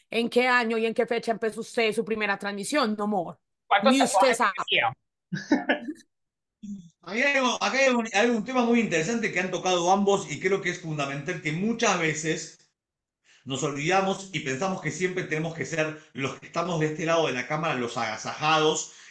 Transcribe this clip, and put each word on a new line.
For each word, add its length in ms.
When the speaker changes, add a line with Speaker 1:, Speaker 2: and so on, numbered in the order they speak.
Speaker 1:
en 200
qué 180
año 320
y 80
en 80
qué 100
fecha 260
empezó 300
usted 320
su 120
primera 340
transmisión, 580
no 100
more. 300
Speaker 2:
¿Cuántos 260
Speaker 1:
Ni 80
usted 120
Speaker 2:
tatuajes 60
Speaker 1:
sabe. 160
Speaker 2:
tenía? 300
<laughs> 640
Speaker 3:
Acá 120
hay 80
algo, 260
acá 160
hay 100
un, 240
hay 160
un 160
tema 180
muy 160
interesante 520
que 80
han 120
tocado 400
ambos 400
y 80
creo 220
que 80
es 120
fundamental 600
que 100
muchas 480
veces 600
nos 200
olvidamos 720
y 80
pensamos 400
que 100
siempre 320
tenemos 320
que 100
ser 340
los 260
que 60
estamos 340
de 80
este 180
lado 220
de 60
la 140
cámara, 280
los 220
agasajados 960